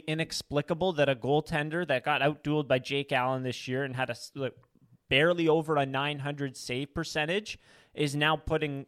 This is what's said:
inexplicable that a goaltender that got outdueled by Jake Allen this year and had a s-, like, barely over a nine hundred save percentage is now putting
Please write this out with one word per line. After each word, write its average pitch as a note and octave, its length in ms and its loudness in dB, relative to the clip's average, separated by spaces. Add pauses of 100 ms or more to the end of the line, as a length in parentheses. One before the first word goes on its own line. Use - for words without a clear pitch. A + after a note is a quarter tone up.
inexplicable D#3+ 880 -2
that C#3+ 140 4
a C3+ 80 2
goaltender D3+ 720 0
that C3 160 0
got D3 160 0
outdueled D3 480 0
by C3 100 4
Jake C#3 320 -4
Allen C3 320 0
this B2+ 240 -6
year B2+ 160 -2
and C3 140 -6
had C3 120 -2
a A#2+ 40 -6
s-, - 240 -12
like, C3+ 180 -6 (540)
barely E3 400 4
over D#3 280 4
a C#3 100 2
nine C#3 340 -2
hundred C#3+ 360 -6
save C3 380 -6
percentage E3 640 -4 (340)
is C#3+ 220 -2
now D3+ 220 4
putting D3+ 500 -2